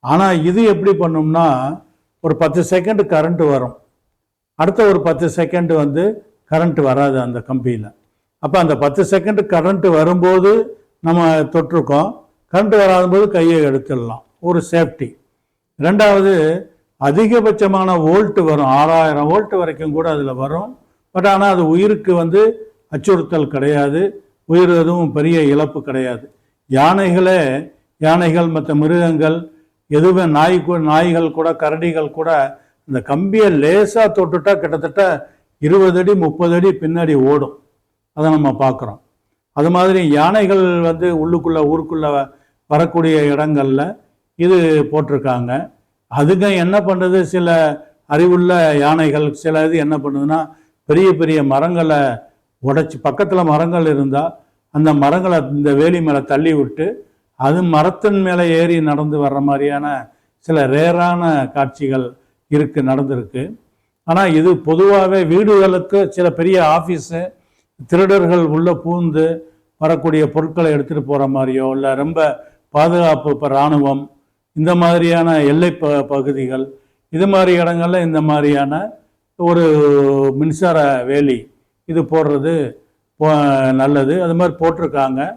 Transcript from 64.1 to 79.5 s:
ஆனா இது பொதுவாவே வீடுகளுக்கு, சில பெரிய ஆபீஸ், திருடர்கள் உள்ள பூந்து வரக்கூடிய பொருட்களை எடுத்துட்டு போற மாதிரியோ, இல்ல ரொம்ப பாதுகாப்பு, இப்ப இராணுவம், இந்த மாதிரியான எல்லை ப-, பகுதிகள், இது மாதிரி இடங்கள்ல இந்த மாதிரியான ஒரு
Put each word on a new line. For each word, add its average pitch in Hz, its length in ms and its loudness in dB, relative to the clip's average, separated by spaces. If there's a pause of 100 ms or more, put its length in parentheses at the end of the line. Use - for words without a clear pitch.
ஆனா 185 120 2 (160)
இது 165 120 4 (180)
பொதுவாவே 190 520 2 (120)
வீடுகளுக்கு, 190 680 2 (160)
சில 180 100 0 (140)
பெரிய 185 160 2 (200)
ஆபீஸ், 170 360 -6 (800)
திருடர்கள் 180 540 2 (120)
உள்ள 170 140 0 (140)
பூந்து 170 420 -2 (580)
வரக்கூடிய 156 400 0 (100)
பொருட்களை 160 420 -2
எடுத்துட்டு 143 360 -4
போற 139 100 0 (140)
மாதிரியோ, 131 400 -2
இல்ல 135 260 -2
ரொம்ப 160 160 -4 (580)
பாதுகாப்பு, 160 600 2
இப்ப 143 180 -6
இராணுவம், 139 480 0 (580)
இந்த 165 120 0 (100)
மாதிரியான 170 460 2 (240)
எல்லை 170 180 2 (120)
ப-, 147 200 0 (120)
பகுதிகள், 135 500 -4 (520)
இது 185 180 0
மாதிரி 185 180 4 (100)
இடங்கள்ல 170 460 -2
இந்த 156 120 -2 (100)
மாதிரியான 143 420 0 (760)
ஒரு 170 140 2 (760)